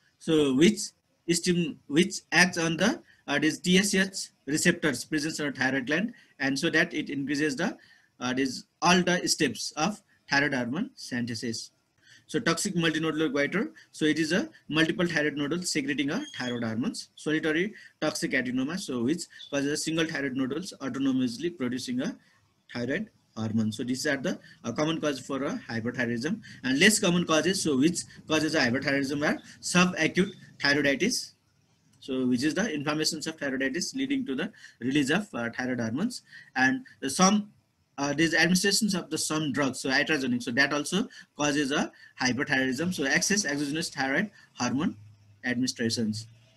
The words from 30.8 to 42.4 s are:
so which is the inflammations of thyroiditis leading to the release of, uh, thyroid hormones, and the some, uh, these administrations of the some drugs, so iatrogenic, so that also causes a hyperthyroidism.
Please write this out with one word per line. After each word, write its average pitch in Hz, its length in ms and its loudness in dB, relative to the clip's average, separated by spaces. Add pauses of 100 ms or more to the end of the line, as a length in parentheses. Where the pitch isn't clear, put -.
so 131 280 -2
which 123 180 2
is 156 80 2
the 185 180 0
inflammations 151 560 -2
of 160 120 -6
thyroiditis 135 560 -2
leading 135 320 -2
to 135 80 -4
the 165 180 -4 (280)
release 131 280 2
of, 123 260 0
uh, 117 140 -4
thyroid 127 320 -4
hormones, 131 400 -2 (360)
and 131 280 2 (160)
the 135 80 -4
some, 196 420 4 (460)
uh, 143 160 -2
these 160 220 2
administrations 185 600 2
of 165 140 -4
the 156 80 -4
some 156 340 -2
drugs, 135 300 0
so 143 80 -4
iatrogenic, 135 540 2
so 131 80 -6
that 143 240 4
also 180 340 0 (260)
causes 143 380 2
a 202 180 0 (300)
hyperthyroidism. 131 720 0